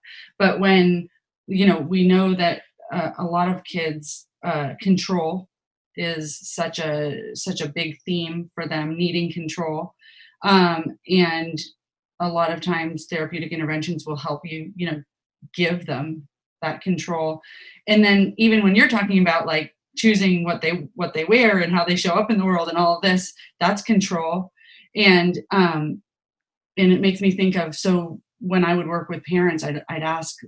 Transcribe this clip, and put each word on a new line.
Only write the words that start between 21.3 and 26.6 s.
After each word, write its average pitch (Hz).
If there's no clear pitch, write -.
and 170
how 170
they 180
show 180
up 214
in 208
the 190
world 175
and 165
all 170
of 170
this, 185
that's 202
control. 180
And, 180
um, 165